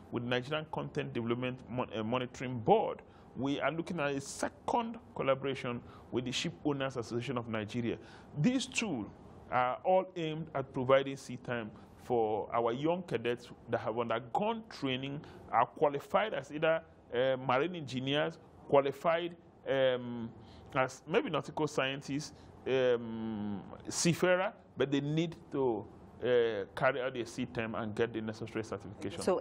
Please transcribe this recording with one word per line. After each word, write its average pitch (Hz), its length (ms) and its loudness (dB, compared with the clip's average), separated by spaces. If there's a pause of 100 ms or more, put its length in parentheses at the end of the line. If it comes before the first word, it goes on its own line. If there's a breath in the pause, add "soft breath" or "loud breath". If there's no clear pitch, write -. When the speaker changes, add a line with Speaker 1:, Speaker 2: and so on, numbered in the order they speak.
(120)
Speaker 1:
with 120 120 -2
Nigerian 127 480 -2
Content 143 420 -4
Development 127 460 -2 (100)
Mon-, 123 260 -2
uh, 110 80 -2
Monitoring 127 560 -2
Board. 190 440 2 (320 loud breath)
We 139 260 0
are 139 100 2
looking 160 280 -4
at 143 120 2
a 139 100 -2
second - 760 -2 (180)
collaboration 135 640 0 (320 loud breath)
with 123 140 0
the 123 60 -4
Ship 156 220 -2 (120)
Owners 135 320 0
Association 120 400 -2
of 117 120 -4
Nigeria. 110 480 -2 (420 loud breath)
These 247 260 4
two 143 460 -4 (400)
are 123 320 2
all 185 220 4 (100)
aimed 156 400 -4
at 139 180 -4
providing 135 440 4
sea 127 200 -12
time 117 320 -4 (320 loud breath)
for 110 520 0
our 117 200 2
young 165 300 0
cadets 120 440 -2 (220)
that 113 100 0
have 113 200 -2
undergone 160 720 0
training, 135 520 -4 (300 loud breath)
are 113 140 6
qualified 156 680 0
as 139 180 -6
either, 160 300 2 (320)
uh, 131 240 4
marine 135 380 2
engineers, 143 640 0 (280)
qualified, 165 680 4 (340)
um, 123 600 2 (440 loud breath)
as 131 340 0
maybe 214 220 2
nautical 151 380 -2
scientists, 139 640 -2 (340 loud breath)
um, 113 920 2 (260)
seafarer, 180 640 2 (240)
but 135 160 2
they 139 80 2
need 160 360 0 (160)
to, 123 340 0 (360)
uh, 113 440 4 (100)
carry 135 260 2
out 131 120 -2
their 120 120 -2
sea 123 200 -4
time 113 300 -2
and 107 200 -4
get 113 160 2
the 113 80 -2
necessary 110 440 -4
certification. 98 580 -8
Speaker 2:
So 185 200 4